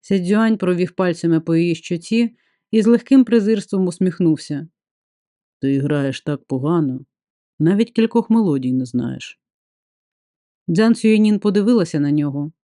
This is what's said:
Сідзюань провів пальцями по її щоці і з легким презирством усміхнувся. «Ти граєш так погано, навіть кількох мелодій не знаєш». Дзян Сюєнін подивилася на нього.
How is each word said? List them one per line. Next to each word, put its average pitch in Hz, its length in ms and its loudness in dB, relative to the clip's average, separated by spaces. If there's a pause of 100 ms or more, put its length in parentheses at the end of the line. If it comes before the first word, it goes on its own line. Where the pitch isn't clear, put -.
Сідзюань 208 560 0
провів 180 340 -2
пальцями 170 480 0
по 165 160 -2
її 170 200 0
щоці 220 600 -4 (360)
і 220 100 2
з 202 60 2
легким 240 360 4
презирством 202 640 0
усміхнувся. 160 800 -2 (960)
«Ти 139 180 0
граєш 139 420 -2
так 147 220 -6
погано, 135 640 -2 (540)
навіть 202 320 0
кількох 226 380 0
мелодій 147 440 0
не 127 120 -2
знаєш». 123 540 -8 (1300)
Дзян 220 280 2
Сюєнін 214 440 2
подивилася 202 600 0
на 143 120 0
нього. 147 400 -4 (120)